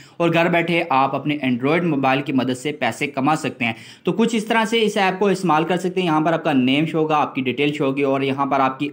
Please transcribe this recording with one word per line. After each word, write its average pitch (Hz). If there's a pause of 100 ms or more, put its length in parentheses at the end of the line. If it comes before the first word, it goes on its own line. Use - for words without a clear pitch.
(200)
और 170
घर 170
बैठे 170 (140)
आप 135
अपने 147
Android 135
मोबाइल 135
की 139
मदद 127
से 147
पैसे 127
कमा 143
सकते 131
हैं। 117 (300)
तो 180
कुछ 226
इस 214
तरह 226
से 226
इस 208
ऐप 185
को 208
इस्तेमाल 165
कर 175
सकते 180
हैं। 180
यहाँ 156
पर 165
आपका 156
नेम 131
शो 156
होगा, 156
आपकी 131
डिटेल 127
शो 147
होगी 135
और 135
यहाँ 135
पर 139
आपकी 135